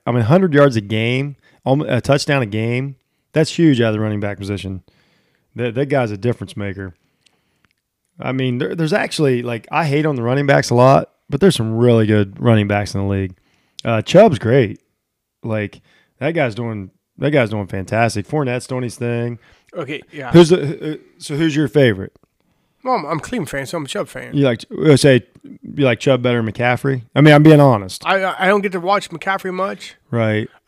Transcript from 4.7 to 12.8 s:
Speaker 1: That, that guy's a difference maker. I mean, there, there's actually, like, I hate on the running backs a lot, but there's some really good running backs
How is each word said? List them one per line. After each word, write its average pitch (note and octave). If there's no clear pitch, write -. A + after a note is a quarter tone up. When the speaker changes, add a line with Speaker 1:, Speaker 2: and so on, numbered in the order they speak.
Speaker 1:
That, A#2
that C#3+
guy's C3
a G#2
difference G#2+
maker. G2
I B2+
mean, C3
there, -
there's D#3+
actually, C3+
like, A#2+
I D#3+
hate D3
on D3+
the A#2+
running C3+
backs C#3
a B2+
lot, C3
but -
there's G3
some A2
really A#2
good G#2
running A2
backs G2+